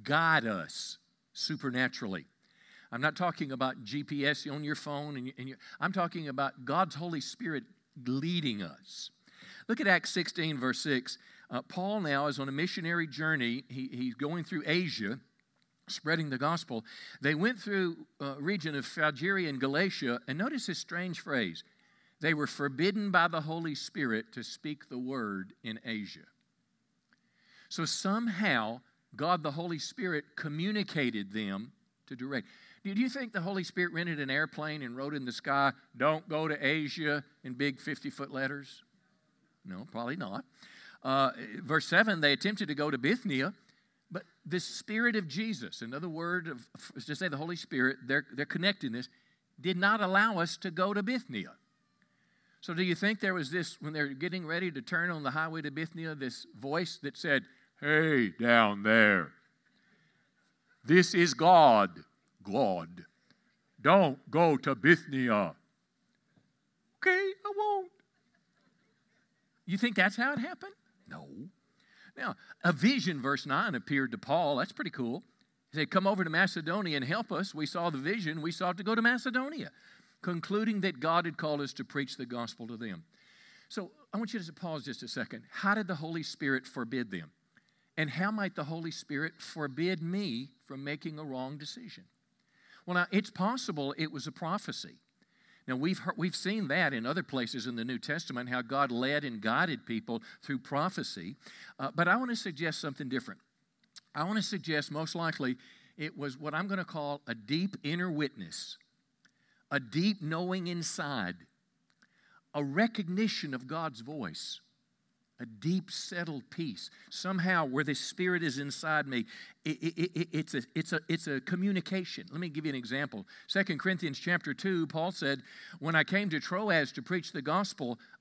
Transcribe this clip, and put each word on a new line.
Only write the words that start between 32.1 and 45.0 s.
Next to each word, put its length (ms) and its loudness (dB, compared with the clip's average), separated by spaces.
direct. 320 -6
Do 100 -4
you 160 2
think 240 -6
the 80 -2
Holy 240 -2
Spirit 260 0
rented 300 -2
an 80 -4
airplane 520 -2
and 140 -8
wrote 180 -6
in 120 -4
the 80 -4
sky, 400 2
"Don't 320 2
go 180 0
to 180 -2
Asia," 600 0
in 100 -8
big 280 -2
fifty-foot 500 -8
letters? 520 -6
No, 260 -10
probably 240 -4
not. 300 -6
Uh, 280 4
verse 240 2
seven, 360 4
they 100 6
attempted 380 0
to 60 -2
go 140 0
to 80 0
Bithynia, 560 2
but 140 -8
the 160 -2
Spirit 560 0